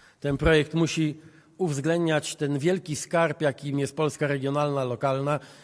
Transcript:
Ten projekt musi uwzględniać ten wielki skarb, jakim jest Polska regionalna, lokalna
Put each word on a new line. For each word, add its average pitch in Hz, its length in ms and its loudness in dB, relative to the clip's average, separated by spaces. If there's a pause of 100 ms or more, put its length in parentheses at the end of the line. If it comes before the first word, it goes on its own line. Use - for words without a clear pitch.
(200)
Ten 143 180 -2
projekt 151 360 4
musi 160 480 0 (360)
uwzględniać 160 800 0
ten 143 240 -2
wielki 156 360 0
skarb, 165 460 0
jakim 143 380 -2
jest 135 160 -2
Polska 151 320 -2
regionalna, 139 560 -2
lokalna 135 560 -2 (240)